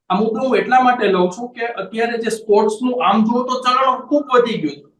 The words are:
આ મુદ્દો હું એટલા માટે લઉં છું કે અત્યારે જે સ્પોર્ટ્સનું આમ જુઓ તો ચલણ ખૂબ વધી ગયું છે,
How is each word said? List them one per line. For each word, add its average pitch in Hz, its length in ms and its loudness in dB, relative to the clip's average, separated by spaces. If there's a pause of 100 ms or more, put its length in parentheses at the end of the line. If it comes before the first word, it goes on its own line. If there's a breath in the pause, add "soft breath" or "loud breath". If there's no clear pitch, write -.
આ 185 60 -2
મુદ્દો 226 320 -2
હું 233 100 2
એટલા 254 220 2
માટે 247 280 2
લઉં 185 220 2
છું 240 200 -10
કે 233 160 -8
અત્યારે 233 520 -6
જે 226 120 -6
સ્પોર્ટ્સનું 220 760 0
આમ 214 180 4
જુઓ 240 200 0
તો 254 180 -4
ચલણ 254 460 0
ખૂબ 294 160 0 (120)
વધી 233 220 2
ગયું 151 160 -4
છે, - 260 -20